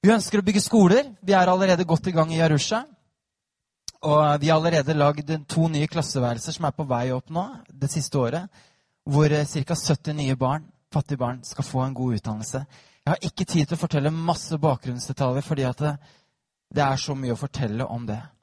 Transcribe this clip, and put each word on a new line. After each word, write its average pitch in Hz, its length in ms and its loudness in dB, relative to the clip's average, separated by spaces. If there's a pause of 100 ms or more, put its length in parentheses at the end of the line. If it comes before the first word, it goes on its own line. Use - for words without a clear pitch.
Vi 208 100 6
ønsker 208 260 0
å 185 60 -2
bygge 202 180 2
skoler. 226 520 6 (100)
Vi 196 100 4
er 180 140 6
allerede 185 400 2
godt 165 180 0
i 180 80 -4
gang 160 160 2
i 160 140 0
Arusha. 160 380 2 (1200)
Og 147 380 4
vi 151 100 2
har 156 80 6
allerede 160 340 2
lagd 147 360 2 (180)
to 165 240 2
nye 147 160 0
klasseværelser 135 720 -2
som 170 100 -4
er 135 80 -2
på 156 120 -6
vei 123 180 -2 (100)
opp - 160 -8
nå, 170 120 -2 (260)
det 135 220 -6
siste 143 280 -2
året, 147 300 -2 (580)
hvor, 147 240 4
eh, 151 160 0
cirka 156 280 -4
sytti - 380 -2
nye 139 220 -2
barn, 131 300 -2 (260)
fattige 143 260 -2
barn, 127 260 -4
skal - 200 -10
få 131 220 -4
en 135 80 -6
god 127 220 -2
utdannelse. 110 500 -6 (400)
Jeg 147 60 2
har 185 100 0
ikke 185 240 -4
tid 156 220 0
til 165 100 -4
å - 20 -8
fortelle 151 320 -2
masse 165 460 -4
bakgrunnsdetaljer, 131 880 -2
fordi 139 200 -4
at 127 140 -4
det, 147 200 -4 (760)
det 143 80 2
er 135 140 0
så 139 180 -6
mye 131 160 -4
å 113 80 -4
fortelle 120 480 -6
om 120 180 -8
det. 110 140 -6 (240)